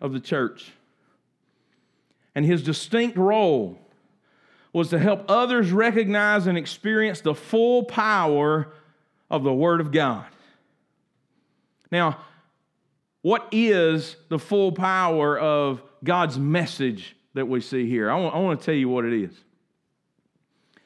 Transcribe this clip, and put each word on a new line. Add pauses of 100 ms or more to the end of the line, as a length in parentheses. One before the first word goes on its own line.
of
the
church. (1600)
And
his
distinct
role (960)
was
to
help
others
recognize
and
experience
the
full
power (560)
of
the
Word
of
God. (1600)
Now, (1040)
what
is (120)
the
full
power
of (220)
God's
message (180)
that
we
see
here?
I
wa-,
I
wanna
tell
you
what
it
is. (1500)